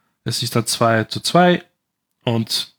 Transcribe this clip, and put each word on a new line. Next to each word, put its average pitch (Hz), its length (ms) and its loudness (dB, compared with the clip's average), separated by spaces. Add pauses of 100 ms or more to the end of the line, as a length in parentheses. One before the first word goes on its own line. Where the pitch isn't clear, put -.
(240)
es 120 180 -4
ist 120 140 -4
dann 113 100 0
zwei 113 380 2
zu - 160 -8
zwei 175 420 2 (600)
und 113 540 -4